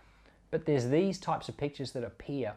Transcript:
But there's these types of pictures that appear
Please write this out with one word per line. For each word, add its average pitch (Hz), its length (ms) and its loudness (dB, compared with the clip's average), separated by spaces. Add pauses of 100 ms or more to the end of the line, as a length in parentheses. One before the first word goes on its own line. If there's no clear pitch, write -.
(500)
But 160 160 -2
there's 131 220 4
these 180 300 4
types - 300 -2
of 113 80 -10
pictures 143 360 -4
that 123 120 -2
appear 117 520 -4